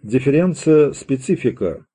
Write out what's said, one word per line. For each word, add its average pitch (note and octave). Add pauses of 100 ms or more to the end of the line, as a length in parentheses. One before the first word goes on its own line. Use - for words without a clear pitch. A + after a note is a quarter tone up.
Дифференция D3
специфика. C3